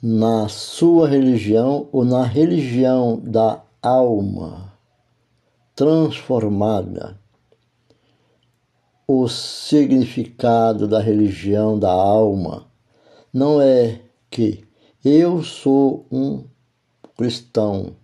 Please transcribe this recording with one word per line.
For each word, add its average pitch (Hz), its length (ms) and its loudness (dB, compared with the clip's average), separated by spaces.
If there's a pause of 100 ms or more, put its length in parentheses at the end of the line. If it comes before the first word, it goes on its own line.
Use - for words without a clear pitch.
na 113 480 0
sua 165 580 2
religião 127 840 0
ou 131 120 0
na 127 200 2
religião 127 1000 0
da 110 400 -2 (180)
alma 98 920 -2 (1000)
transformada. 104 1400 -2 (1900)
O 127 220 2
significado 117 1600 0
da 110 120 0
religião 104 800 0
da 98 120 0
alma 98 760 0 (640)
não 143 300 2
é 123 400 2 (280)
que 110 360 -4 (400)
eu 165 360 4
sou 139 680 -2
um 131 320 -6 (720)
cristão 104 880 -4